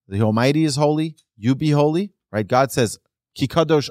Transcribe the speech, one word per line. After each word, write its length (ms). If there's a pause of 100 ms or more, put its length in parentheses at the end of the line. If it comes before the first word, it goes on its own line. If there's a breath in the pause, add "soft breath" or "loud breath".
The 140
Almighty 420
is 120
holy. 400 (200)
You 200
be 160
holy, 420 (180)
right? 160
God 240
says, 280 (340)
"Ki 140
kadosh 440